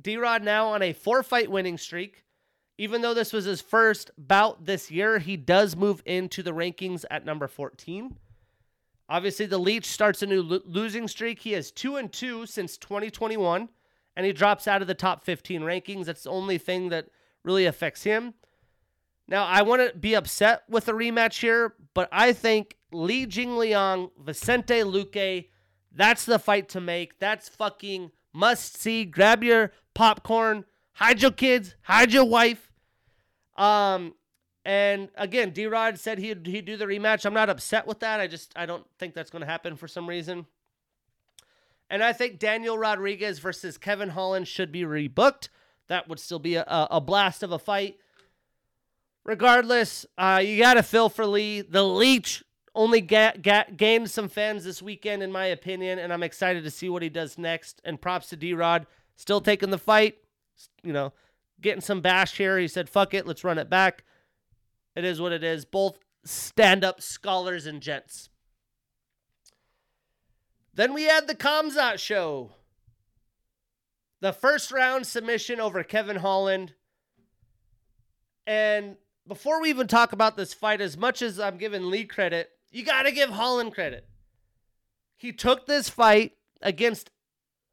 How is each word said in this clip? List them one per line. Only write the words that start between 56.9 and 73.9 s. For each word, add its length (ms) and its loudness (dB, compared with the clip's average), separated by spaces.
he 80 -6
does 300 -8
next. 440 -8
And 160 -10
props 300 -6
to 80 -14
D-Rod. 480 0
Still 260 0
taking 300 2
the 80 -2
fight, 400 4
s-, 140 -20
you 100 -6
know, 180 -4
getting 220 -2
some 200 -4
bash 360 2
here. 200 0
He 120 -2
said, 180 -6
"Fuck 260 0
it, 120 -4
let's 180 -10
run 140 -2
it 120 -6
back." 360 2
It 80 -8
is 160 -4
what 140 -4
it 100 -6
is. 220 -6
Both 340 -2
stand-up 800 2
scholars 640 -4
and 160 -12
gents. 480 -12
Then 200 0
we 100 -4
had 240 4
the 80 -4
Khamzat 640 0
show. 520 -4